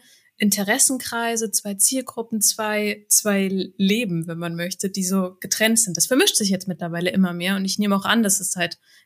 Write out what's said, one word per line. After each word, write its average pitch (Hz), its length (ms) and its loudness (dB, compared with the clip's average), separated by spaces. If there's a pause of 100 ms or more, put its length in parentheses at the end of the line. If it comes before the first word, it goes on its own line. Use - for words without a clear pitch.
(360)
Interessenkreise, 226 1160 0
zwei 202 240 -4
Zielgruppen, 233 640 -2
zwei, 214 680 -2
zwei 196 400 2 (280)
Leben, 190 500 0
wenn 165 100 -8
man 170 180 -6
möchte, 180 340 -6
die 196 140 -4
so 185 380 0
getrennt 220 380 2
sind. 175 180 0
Das 170 80 2
vermischt 269 320 4
sich 202 120 0
jetzt 185 180 0
mittlerweile 175 420 -2
immer 185 240 2
mehr 180 240 -2
und 190 80 -2
ich 190 120 -4
nehme 208 180 2
auch 196 100 0
an, 220 180 4
dass 196 160 2
es - 160 -6
halt 254 220 -2 (280)